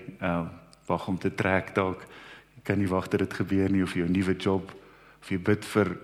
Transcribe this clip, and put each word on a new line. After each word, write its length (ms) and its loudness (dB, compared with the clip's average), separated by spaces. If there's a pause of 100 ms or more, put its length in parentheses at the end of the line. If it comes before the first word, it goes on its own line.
(200)
eh, 260 -2 (420)
wag 200 -2
om 100 -2
te 160 -2
trek 420 0
dalk. 300 0 (500)
Jy 80 -20
kan 160 0
nie 100 0
wag 200 0
dat 100 2
dit 140 0
gebeur 380 2
nie, 120 4
of 100 -2
jou 160 0
nuwe 280 2
job, 340 0 (500)
of 80 -14
jy 140 -2
bid 220 2
vir 380 2